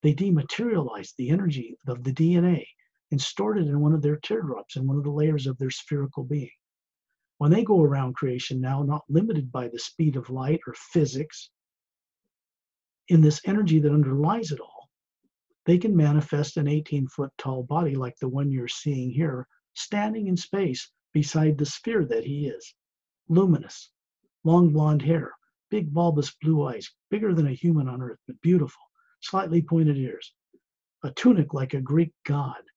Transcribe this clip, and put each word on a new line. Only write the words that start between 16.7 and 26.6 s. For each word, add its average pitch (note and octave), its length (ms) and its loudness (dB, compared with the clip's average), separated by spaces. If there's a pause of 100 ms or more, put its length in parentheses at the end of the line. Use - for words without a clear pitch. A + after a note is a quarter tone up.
foot C#3 300 -8
tall C3 260 -6
body C#3+ 320 -2
like B2+ 240 -6
the C3 100 -4
one C#3 220 -2
you're B2 160 -4
seeing C3 440 -6
here, C3+ 360 -4 (260)
standing G#3 540 -4
in F3+ 100 0
space F3 540 -4 (220)
beside D3+ 440 2
the D3 80 0
sphere G3+ 400 -2
that A2+ 180 -2
he C#3+ 240 -6
is. - 260 -12 (540)
Luminous, F3 640 2 (520)
long E3+ 280 6
blonde D3+ 300 2
hair, D#3 320 0 (360)
big E3+ 240 -4
bulbous D#3 480 0
blue D3+ 260 2